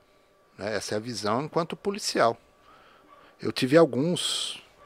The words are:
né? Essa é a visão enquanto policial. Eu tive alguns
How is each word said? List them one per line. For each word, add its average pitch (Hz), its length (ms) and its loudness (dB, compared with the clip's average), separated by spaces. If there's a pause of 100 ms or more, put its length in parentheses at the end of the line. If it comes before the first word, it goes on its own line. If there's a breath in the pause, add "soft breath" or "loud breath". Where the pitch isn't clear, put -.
(580)
né? 104 180 -4
Essa - 180 -4
é 104 40 0
a 110 40 -4
visão 110 420 -2
enquanto 160 320 -4
policial. 202 600 0 (1040 soft breath)
Eu 110 100 -4
tive 135 240 2
alguns 156 880 2 (240)